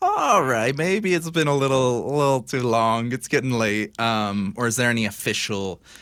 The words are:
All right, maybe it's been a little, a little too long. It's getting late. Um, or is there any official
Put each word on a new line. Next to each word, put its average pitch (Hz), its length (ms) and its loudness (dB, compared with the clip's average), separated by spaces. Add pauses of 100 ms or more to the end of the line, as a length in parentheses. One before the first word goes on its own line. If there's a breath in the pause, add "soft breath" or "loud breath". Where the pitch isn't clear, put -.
All 311 420 2
right, 123 300 0
maybe 185 400 0
it's 165 160 -2
been 160 200 0
a 143 80 2
little, 127 520 2
a 135 60 -2
little 139 260 2
too 127 220 -6
long. 113 480 2
It's 127 160 -6
getting 131 240 0
late. 107 480 -2
Um, 104 560 -2
or 120 100 -2
is 117 120 -2
there 123 120 2
any 117 160 0
official 101 760 -4 (200 loud breath)